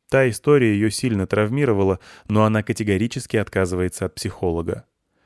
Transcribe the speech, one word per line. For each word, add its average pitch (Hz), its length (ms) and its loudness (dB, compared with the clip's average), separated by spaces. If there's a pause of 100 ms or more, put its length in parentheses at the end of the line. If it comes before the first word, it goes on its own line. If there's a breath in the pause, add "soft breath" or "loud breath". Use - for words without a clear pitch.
Та 131 200 4
история 123 460 2
её 104 140 0
сильно 104 360 -2
травмировала, 104 760 0 (280 loud breath)
но 107 160 2
она 110 180 2
категорически 110 760 -2
отказывается 92 680 -2
от - 100 -8
психолога. 85 680 -4 (400)